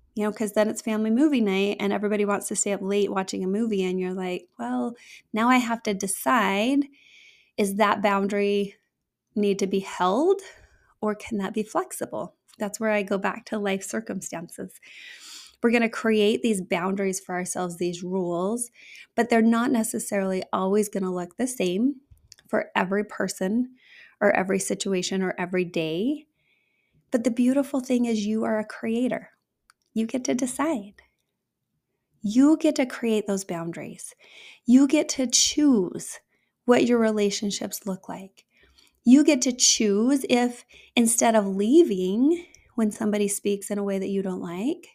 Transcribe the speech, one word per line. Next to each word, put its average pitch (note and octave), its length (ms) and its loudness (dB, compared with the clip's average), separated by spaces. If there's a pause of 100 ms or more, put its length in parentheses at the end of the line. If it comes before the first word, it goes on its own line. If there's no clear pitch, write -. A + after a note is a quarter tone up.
(140)
you G#3 100 -4
know, G#3 80 -2
'cause G#3 220 -6
then G#3+ 140 2
it's G#3+ 140 -6
family A3 280 -2
movie C4 320 4
night G3+ 380 0
and G3+ 140 0
everybody G#3 320 0
wants G3+ 220 -2
to G#3+ 80 -6
stay G3+ 180 -2
up - 80 -6
late G3 300 0
watching F#3+ 320 -4
a F#3 40 -2
movie. G3+ 360 0
And F#3 160 -2
you're F#3 140 -4
like, F#3 340 -6 (120)
"Well, A#3+ 360 -4 (360)
now A3+ 180 2
I B3+ 80 8
have A#3 260 0
to G#3+ 100 0
decide, G#3+ 920 0 (680)
is G3 200 0
that G3+ 260 2
boundary G3+ 720 0 (600)
need G3+ 240 0
to G3 80 0
be G3 120 0
held A3+ 640 0 (600)
or G#3+ 140 -2
can G#3+ 240 -8
that G3 140 -4
be G#3+ 100 -2
flexible?" - 720 -6 (240)
That's G3+ 200 -6
where A3 120 0
I G#3 120 2
go G3 140 -2
back G3 280 -6
to A3+ 140 -6
life G3 240 -2
circumstances. F#3+ 960 -10 (840)
We're A#3+ 80 4
gonna A3+ 180 2
create A3 540 2
these A3 180 0
boundaries F#3+ 580 -2
for - 140 -12
ourselves, F3+ 440 -6
these F3 260 -4
rules, F#3 640 -4 (460)
but A#3 140 0
they're A3+ 120 4
not A#3 300 4
necessarily G3+ 720 -2 (100)
always G3 360 2
gonna F#3 240 -4
look F3+ 240 -8
the B3+ 100 -2
same G#3 540 -2 (460)
for - 280 -4
every G3 280 0
person G#3 720 -4 (460)
or G3+ 100 4
every F#3+ 260 2
situation F#3+ 640 -4
or F#3 160 -2
every F#3 280 -2
day. F3 600 -4 (880)
But A#3 120 0
the B3 80 2
beautiful C4 500 0
thing B3 240 0
is A3 200 -2
you A3 200 -2
are A3 120 0
a G#3+ 80 -4
creator. A3+ 680 -4 (640)
You A3 120 0
get B3 200 -6
to C4+ 100 0
decide. B3+ 680 -4 (1200)
You C4 340 6
get D#4 200 2
to C#4 100 2
create A3+ 420 -2
those G3 160 -2
boundaries. E3 680 -10 (520)
You C4 220 8
get D4 220 2
to C4 180 -2
choose B3+ 920 2 (460)
what B3 200 6
your A#3+ 140 4
relationships G#3 840 -2
look F#3+ 220 -8
like. F#3+ 380 -16 (580)
You C4 200 10
get D4 180 4
to C4 100 0
choose A#3+ 760 2
if A#3+ 360 0 (300)
instead A#3 400 4
of G3+ 120 2
leaving A3 1000 2 (300)
when A3 160 0
somebody G#3 360 0
speaks G3+ 440 -4
in G3+ 60 -4
a G3+ 60 -2
way G3 160 -2
that F#3+ 100 -4
you G3 120 -2
don't F#3 200 -4
like, G3+ 540 -6